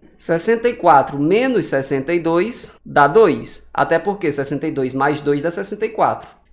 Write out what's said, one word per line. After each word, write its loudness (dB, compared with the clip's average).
Sessenta 0
e 0
quatro 4
menos 2
sessenta -2
e 0
dois -2
dá 4
dois, 2
até 2
porque -4
sessenta -4
e -2
dois -4
mais 0
dois -2
dá -2
sessenta -8
e -6
quatro. -4